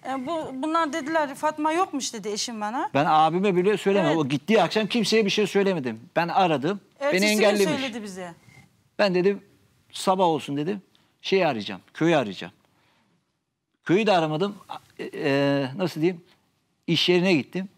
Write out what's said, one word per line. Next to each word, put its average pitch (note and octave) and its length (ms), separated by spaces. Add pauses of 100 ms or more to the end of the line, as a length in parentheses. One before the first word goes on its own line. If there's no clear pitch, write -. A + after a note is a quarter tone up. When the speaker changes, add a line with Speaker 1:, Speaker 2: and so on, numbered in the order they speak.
Speaker 1:
e, C4 180
bu, D#4 280
bunlar D#4 380
dediler, D4+ 420
"Fatma D4+ 380
yokmuş," E4+ 400
dedi A3 160
eşim G#3+ 320
bana. B3 340
Speaker 2:
Ben C#3 140
abime E3 480
bile F#3+ 200
söylemedim. F#3+ 400
Speaker 1:
Evet. D#3 80
Speaker 2:
O C3+ 40
gittiği F#3 340
akşam G#3 240
kimseye A3 380
bir G3 60
şey G#3+ 160
söylemedim. E3+ 540 (160)
Ben E3+ 120
aradım. E3+ 520 (200)
Speaker 1:
Ertesi F#3+ 220
Speaker 2:
Beni G#3+ 140
Speaker 1:
gün - 60
Speaker 2:
engellemiş. G#3 380
Speaker 1:
söyledi A#3+ 220
bize. F#3 320 (640)
Speaker 2:
Ben G3+ 160
dedim, F#3+ 280 (500)
"Sabah F#3+ 340
olsun," D3 300
dedim, F#3 260 (400)
"şeyi F#3+ 240
arayacağım, G#2+ 340 (140)
köyü E3 220
arayacağım." G2 360 (1300)
Köyü G3+ 220
de G#3 60
aramadım. E3+ 420 (440)
E, - 60
e, C#3 720
nasıl F#3 240
diyeyim? E3+ 240 (640)
İş E3 220
yerine F3+ 260
gittim. F3+ 440